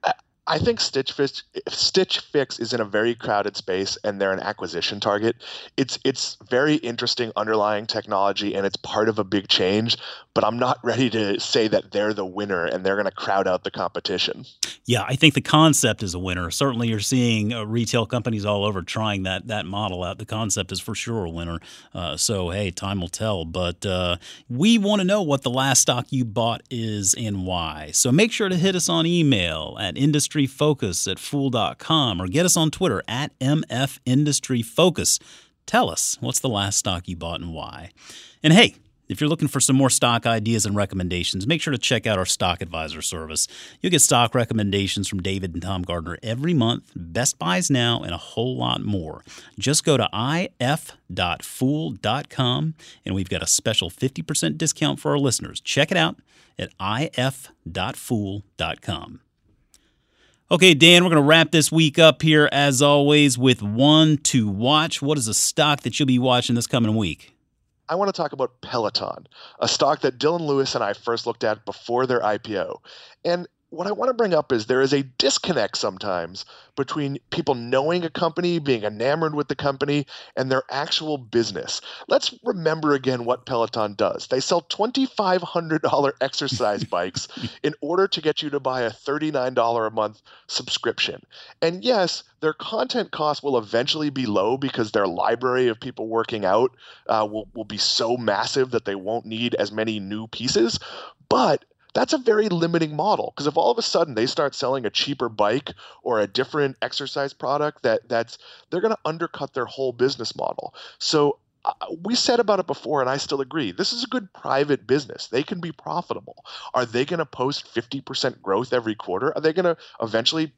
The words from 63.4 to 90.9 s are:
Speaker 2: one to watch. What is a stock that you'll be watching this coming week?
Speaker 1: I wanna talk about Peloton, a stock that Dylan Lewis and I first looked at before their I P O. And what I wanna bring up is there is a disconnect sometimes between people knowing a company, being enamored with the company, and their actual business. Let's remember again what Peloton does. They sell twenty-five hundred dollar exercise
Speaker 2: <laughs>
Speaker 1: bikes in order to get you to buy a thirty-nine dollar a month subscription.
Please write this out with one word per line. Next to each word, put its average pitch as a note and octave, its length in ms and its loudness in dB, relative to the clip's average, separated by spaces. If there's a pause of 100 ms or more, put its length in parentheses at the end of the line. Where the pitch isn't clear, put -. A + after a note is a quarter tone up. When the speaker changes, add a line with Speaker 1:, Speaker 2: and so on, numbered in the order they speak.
Speaker 2:
one D3 600 6
to A2+ 240 4
watch. C3+ 520 0
What D3 160 0
is A#2 120 -2
a G#2 60 -2
stock D3 460 2
that - 180 -4
you'll D3 80 4
be B2+ 120 4
watching B2 380 4
this - 100 0
coming A2+ 280 2
week? F#2 400 -2 (560)
Speaker 1:
I D#3+ 40 -2
wanna G3 180 0
talk D#3 200 -4
about C3 280 -4
Peloton, - 680 -6 (340)
a A#2 80 0
stock D3 320 2
that B2+ 180 0
Dylan D#3+ 280 0
Lewis C#3 280 0
and A#2+ 100 0
I G#2 80 -2
first - 340 -4
looked A#2 180 -4
at G#2+ 200 -2
before A#2+ 420 -2
their B2 180 0
I G#2 140 2
P G#2+ 200 -6
O. - 220 -6 (440)
And F3 220 -2 (240)
what E3 160 -8
I G#3 60 -4
wanna A#3+ 220 -2
bring A3 180 2
up D3+ 180 2
is A2+ 140 2
there B2+ 160 2
is C3+ 140 4
a C#3 80 2
disconnect C3+ 760 -2
sometimes F#2 680 -4 (280)
between C#3 440 -4 (100)
people D#3 260 0
knowing C3+ 480 0
a E3 60 -4
company, F3 500 0
being B2+ 240 0
enamored C#3 520 0
with D3 140 -2
the - 60 -2
company, C#3+ 520 0 (300)
and C3 140 -2
their C3 200 2
actual D3+ 480 -4
business. G#2+ 640 -4 (260)
Let's - 240 2 (120)
remember D#3+ 500 0
again B2+ 320 0
what A#2+ 180 0
Peloton A2 500 0
does. G2 340 -2
They C3 120 0
sell E3+ 220 0
twenty-five G#3+ 800 0
hundred E3 400 -2
dollar C#3 400 2
exercise B2 640 -2
Speaker 2:
<laughs> - 60 -10
Speaker 1:
bikes F2+ 380 -4 (340)
in D3 200 -2
order F3+ 260 2
to - 140 -6
get D3+ 200 0
you D3+ 80 -6
to C#3+ 100 -2
buy C3 220 -2
a A#2 80 0
thirty-nine C#3+ 600 -2
dollar A#2 340 2
a G#2+ 40 -2
month G#2+ 320 -4 (240)
subscription. - 760 -4 (400)